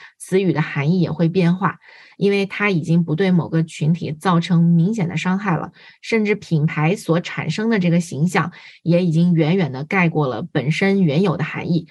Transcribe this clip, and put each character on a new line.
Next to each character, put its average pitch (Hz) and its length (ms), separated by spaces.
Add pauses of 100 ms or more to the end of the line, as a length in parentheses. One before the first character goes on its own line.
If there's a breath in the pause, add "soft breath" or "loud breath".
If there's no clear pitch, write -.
(180 loud breath)
词 190 240
语 185 100
的 139 100
含 151 300
义 185 80
也 160 100
会 165 200
变 175 260
化。 185 220 (400 loud breath)
因 202 140
为 202 140
它 208 240
已 175 120
经 170 220
不 160 120
对 185 160
某 160 180
个 160 140
群 160 300
体 165 180
造 170 280
成 170 240
明 170 300
显 220 140
的 - 100
伤 185 200
害 202 180
了， - 160 (300 loud breath)
甚 220 240
至 208 100
品 156 300
牌 160 300
所 165 240
产 - 300
生 214 200
的 220 100
这 180 100
个 170 100
形 156 280
象 180 240 (320 loud breath)
也 175 220
已 170 60
经 170 220
远 160 220
远 160 160
地 131 120
盖 180 260
过 156 180
了 117 140
本 147 300
身 196 320
原 151 180
有 196 160
的 - 60
含 - 280
义， 170 200